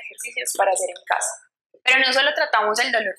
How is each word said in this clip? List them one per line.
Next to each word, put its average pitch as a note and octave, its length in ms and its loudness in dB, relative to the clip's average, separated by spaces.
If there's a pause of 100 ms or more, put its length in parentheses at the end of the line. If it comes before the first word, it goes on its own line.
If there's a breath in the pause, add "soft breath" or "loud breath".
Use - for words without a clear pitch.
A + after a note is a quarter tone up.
ejercicios - 540 -8
para G3 140 2
hacer F3+ 180 -2
en - 160 -16
casa. - 240 -2 (540)
Pero C4 160 4
no C4 120 2
solo C#4+ 220 2
tratamos A3 460 0
el B3+ 100 0
dolor G#3+ 280 0